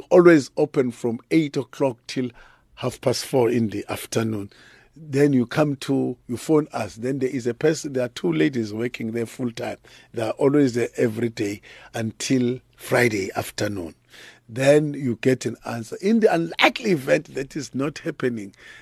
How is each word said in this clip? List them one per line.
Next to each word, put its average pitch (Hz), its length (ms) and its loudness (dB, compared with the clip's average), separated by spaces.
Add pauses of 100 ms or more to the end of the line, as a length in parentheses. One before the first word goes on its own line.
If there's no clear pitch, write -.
always 170 480 8
open 143 340 0
from 117 280 -4 (120)
eight 160 240 0
o'clock 135 520 -4
till 127 240 -6 (440)
half - 240 -6
past - 260 -2
four 123 240 2
in 117 200 0
the 101 180 -8
afternoon. 107 600 -6 (460)
Then 147 380 2
you 123 120 4
come 151 320 0
to, 131 400 -2 (100)
you 120 100 -6
phone 156 360 2
us. 104 220 -8
Then 127 240 -6
there 131 100 -2
is 123 180 -4
a 117 60 -2
person, 151 400 -2
there 127 120 0
are 123 40 -8
two - 220 -4
ladies 135 420 -2
working 117 400 -6
there 117 120 -4
full 120 260 -8
time. 113 260 -10 (360)
They 113 100 -4
are 110 100 -4
always 139 400 4
there 117 240 -2
every 117 320 0
day 104 320 -4 (320)
until 123 680 -2 (160)
Friday 110 600 0
afternoon. 98 600 -6 (520)
Then 143 460 4
you 131 280 -4
get 131 260 2
an 113 80 -4 (100)
answer. 117 340 -8
In 220 200 2
the 214 120 6
unlikely 175 600 0
event 147 420 0
that 135 220 -8
is 135 180 -8
not 139 260 -4
happening, 120 540 -6 (280)